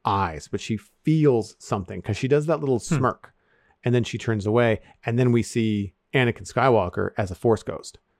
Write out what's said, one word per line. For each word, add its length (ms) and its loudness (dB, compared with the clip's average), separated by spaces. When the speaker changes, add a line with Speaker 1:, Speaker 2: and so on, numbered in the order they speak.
Speaker 1:
eyes, 420 -2
but 140 -8
she 160 -6
feels 840 0
something, 440 -8
'cause 160 -4
she 100 -4
does 180 2
that 140 0
little 180 0
Speaker 2:
Hmm. 180 -2
Speaker 1:
smirk, 380 -2
and 120 2
then 100 4
she 140 -8
turns 260 -2
away, 380 2
and 140 -2
then 140 4
we 100 4
see 520 -2
Anakin 300 0
Skywalker 720 0
as 140 -2
a 40 -8
Force 280 0
ghost, 360 -12